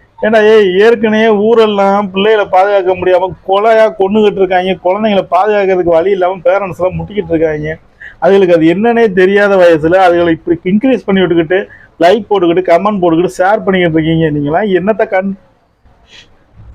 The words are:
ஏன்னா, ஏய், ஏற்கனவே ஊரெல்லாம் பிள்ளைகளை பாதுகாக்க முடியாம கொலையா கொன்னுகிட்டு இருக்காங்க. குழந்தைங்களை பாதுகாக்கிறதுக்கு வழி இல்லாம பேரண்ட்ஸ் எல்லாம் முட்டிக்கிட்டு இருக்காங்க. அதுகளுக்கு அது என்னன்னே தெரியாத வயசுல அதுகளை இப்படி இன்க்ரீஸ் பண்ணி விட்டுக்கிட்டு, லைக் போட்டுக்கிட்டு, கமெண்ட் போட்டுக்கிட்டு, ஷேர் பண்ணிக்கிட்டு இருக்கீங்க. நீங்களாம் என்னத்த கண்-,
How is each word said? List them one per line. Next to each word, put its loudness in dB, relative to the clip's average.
ஏன்னா, 0
ஏய், 2
ஏற்கனவே 2
ஊரெல்லாம் 0
பிள்ளைகளை 0
பாதுகாக்க 0
முடியாம 0
கொலையா 2
கொன்னுகிட்டு 2
இருக்காங்க. -2
குழந்தைங்களை -2
பாதுகாக்கிறதுக்கு 0
வழி 0
இல்லாம -2
பேரண்ட்ஸ் -2
எல்லாம் -4
முட்டிக்கிட்டு -8
இருக்காங்க. -4
அதுகளுக்கு 2
அது 2
என்னன்னே 0
தெரியாத 2
வயசுல 2
அதுகளை 2
இப்படி -4
இன்க்ரீஸ் 0
பண்ணி 0
விட்டுக்கிட்டு, 0
லைக் 2
போட்டுக்கிட்டு, 0
கமெண்ட் 0
போட்டுக்கிட்டு, 0
ஷேர் 0
பண்ணிக்கிட்டு 0
இருக்கீங்க. 0
நீங்களாம் -2
என்னத்த -2
கண்-, -4